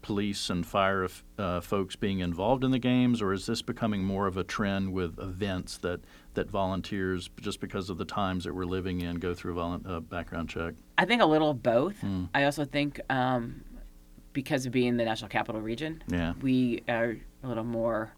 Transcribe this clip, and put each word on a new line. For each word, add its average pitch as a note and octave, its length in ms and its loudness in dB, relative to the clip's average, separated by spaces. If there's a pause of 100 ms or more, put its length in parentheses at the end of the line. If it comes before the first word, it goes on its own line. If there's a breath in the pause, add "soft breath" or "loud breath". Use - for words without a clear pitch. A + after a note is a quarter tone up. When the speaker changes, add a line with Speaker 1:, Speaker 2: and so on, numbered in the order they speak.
Speaker 1:
police G#2 480 -2
and F2+ 180 0
fire G2 380 4
f-, - 180 -6 (160)
uh, F2+ 220 0
folks F#2+ 360 -2
being G2 240 0
involved F#2+ 440 2
in C3 60 4
the C3 80 4
games, B2 420 4
or F#2+ 140 2
is F#2+ 120 -4
this A#2 140 -2
becoming G#2+ 420 -2
more G2 240 2
of F#2 120 -2
a F#2 60 0
trend G2 480 -2
with F2+ 260 -2
events F#2 600 -4
that, F2 220 -4 (320 loud breath)
that - 180 -2
volunteers, F#2+ 760 -2 (120)
just G#2 200 -6
because G2 300 -6
of E2+ 80 -4
the F#2 80 -4
times F#2 380 -2
that E2+ 100 -4
we're F#2 100 -4
living F2+ 380 -2
in, F2 140 -4
go F2 180 -2
through F2 240 -6
a F2 40 0
volun-, E2+ 260 -4
uh, F2 120 -4
background E2 480 -6
check? E2 260 -4 (220)
Speaker 2:
I F3+ 80 4
think A#3 180 2
a F#3+ 40 8
little D#3 240 6
of B2+ 120 -4
both. B2+ 380 2
Speaker 1:
Hmm. F#2+ 240 -2 (100)
Speaker 2:
I C#3 100 4
also C#3+ 200 0
think, C#3+ 360 -2 (100)
um, B2+ 540 0 (680)
because C3+ 340 0
of A#2+ 60 -4
being B2 240 4
the A#2 80 4
National A2 240 0
Capital A2 320 0
Region, C#3 480 -6
Speaker 1:
Yeah. E2+ 320 0
Speaker 2:
we B2+ 480 4
are A#2 280 2 (260)
a C3 40 -8
little A2+ 180 -2
more A2+ 520 0